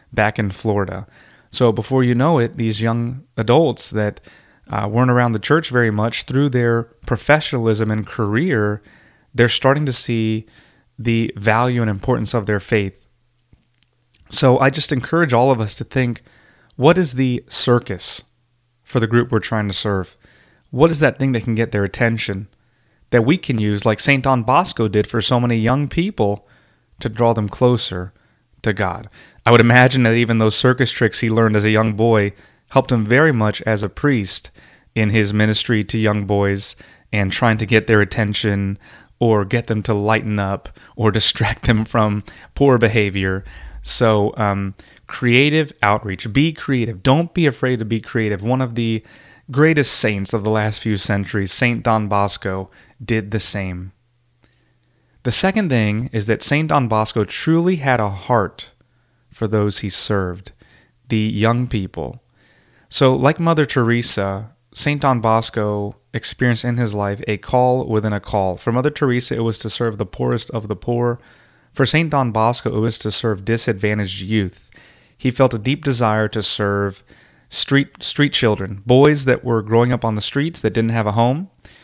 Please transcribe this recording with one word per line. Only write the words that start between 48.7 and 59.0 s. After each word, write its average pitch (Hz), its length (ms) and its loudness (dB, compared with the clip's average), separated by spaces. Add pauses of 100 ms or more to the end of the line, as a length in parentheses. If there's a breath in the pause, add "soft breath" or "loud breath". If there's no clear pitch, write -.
the 113 300 -2 (440 loud breath)
greatest 147 440 2
saints 101 400 -2
of 110 100 -2
the 107 80 -2
last 107 300 -2
few 107 160 -2
centuries, 98 560 -2
Saint 120 320 0
Don 110 240 0
Bosco, 98 600 -2 (320 soft breath)
did 107 300 -4
the 110 80 -2
same. 92 540 -6 (1300)
The 123 80 -2
second 190 380 0
thing 113 440 0
is 104 140 -4
that 110 160 0
Saint 151 280 0
Don 139 180 2
Bosco 110 340 0
truly 170 540 0
had 135 240 0
a 104 100 -2
heart 98 600 -2 (600)